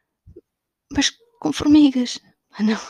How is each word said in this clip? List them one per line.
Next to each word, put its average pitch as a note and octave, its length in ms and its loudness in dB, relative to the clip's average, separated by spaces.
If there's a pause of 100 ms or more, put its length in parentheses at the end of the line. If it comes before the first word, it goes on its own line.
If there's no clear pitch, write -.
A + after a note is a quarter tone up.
(920)
mas - 200 -2 (280)
com - 140 -4
formigas. C#4+ 680 2 (320)
Ah, - 120 -8
não, G#3+ 160 -2 (100)